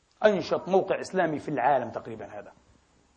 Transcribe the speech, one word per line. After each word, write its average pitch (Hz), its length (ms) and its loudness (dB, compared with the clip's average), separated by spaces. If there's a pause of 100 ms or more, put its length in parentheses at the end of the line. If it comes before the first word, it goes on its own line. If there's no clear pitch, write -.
(260)
أنشط 175 440 2
موقع 175 300 2
إسلامي 160 400 -2
في - 100 -12
العالم 127 400 2
تقريبًا 110 360 -10
هذا، 101 260 -16 (640)